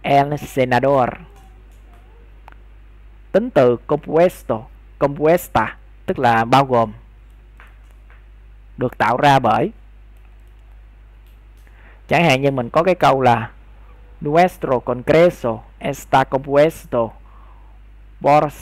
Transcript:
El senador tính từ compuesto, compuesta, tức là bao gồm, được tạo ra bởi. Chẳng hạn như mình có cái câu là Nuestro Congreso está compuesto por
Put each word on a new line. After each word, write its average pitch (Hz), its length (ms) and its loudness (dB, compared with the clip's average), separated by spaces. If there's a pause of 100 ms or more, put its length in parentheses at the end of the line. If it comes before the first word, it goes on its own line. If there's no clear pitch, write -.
El 143 340 0
senador 127 720 0 (2250)
tính 233 180 -2
từ 123 280 2 (100)
compuesto, 151 720 -2 (380)
compuesta, 143 800 -2 (280)
tức 185 140 -6
là 117 260 2
bao 131 200 2
gồm, 117 280 -2 (1800)
được 127 200 -6
tạo 120 200 -2
ra 139 220 4
bởi. 120 320 0 (2250)
Chẳng 151 160 0
hạn 135 180 2
như 139 100 0
mình 120 180 -6
có 160 140 0
cái 180 120 0
câu 139 260 0
là 117 300 2 (720)
Nuestro 151 580 0
Congreso 127 760 0 (220)
está 139 440 -2
compuesto 139 840 -2 (1120)
por 147 300 2 (100)